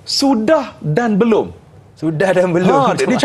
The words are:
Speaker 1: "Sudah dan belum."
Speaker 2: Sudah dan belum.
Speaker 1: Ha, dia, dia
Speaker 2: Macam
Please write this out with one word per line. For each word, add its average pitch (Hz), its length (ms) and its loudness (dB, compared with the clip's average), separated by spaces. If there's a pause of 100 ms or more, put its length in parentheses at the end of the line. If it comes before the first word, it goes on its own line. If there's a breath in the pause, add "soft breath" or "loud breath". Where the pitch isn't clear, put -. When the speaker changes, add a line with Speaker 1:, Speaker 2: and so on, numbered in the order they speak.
Speaker 1:
"Sudah 269 800 -2
dan 196 400 -2
belum." 190 320 0 (440)
Speaker 2:
Sudah 156 360 -2
dan 185 200 2
belum. 180 180 0 (140)
Speaker 1:
Ha, 226 120 2
dia, - 120 -2
dia - 40 0
Speaker 2:
Macam 254 140 0